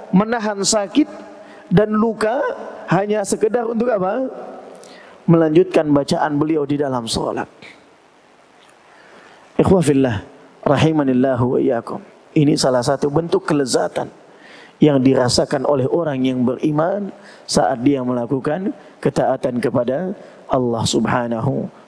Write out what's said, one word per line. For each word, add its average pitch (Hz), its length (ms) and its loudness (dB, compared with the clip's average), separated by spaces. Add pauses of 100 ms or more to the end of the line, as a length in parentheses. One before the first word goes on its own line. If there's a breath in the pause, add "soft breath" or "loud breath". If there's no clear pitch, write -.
(100)
menahan 214 520 0
sakit 208 440 0 (640 loud breath)
dan 214 240 4
luka 220 480 0 (480)
hanya 208 320 0
sekedar 220 440 0
untuk 233 240 -2
apa? 214 360 -2 (1040 loud breath)
Melanjutkan 165 600 4
bacaan 147 480 0
beliau 151 280 0
di 143 120 -2
dalam 131 280 -2
salat. 131 400 -4 (2000 loud breath)
Ikhwah 175 240 4
fillah, 131 440 0 (400)
rahimanillahu 135 760 2 (100)
wa 135 40 2
iyyakum. 127 420 -2 (340)
Ini 151 240 4
salah 127 240 2
satu 143 280 0
bentuk 170 360 0
kelezatan 143 640 -2 (680 loud breath)
yang 143 240 4
dirasakan 131 640 2
oleh 135 240 2
orang 151 320 -2
yang 127 240 0
beriman 160 640 -2 (340 loud breath)
saat 131 380 0
dia 139 180 2
melakukan 127 680 -2 (320 loud breath)
ketaatan 131 560 0
kepada 131 560 -2 (320 loud breath)
Allah 123 400 -2
Subhanahu, 120 800 -2 (220 loud breath)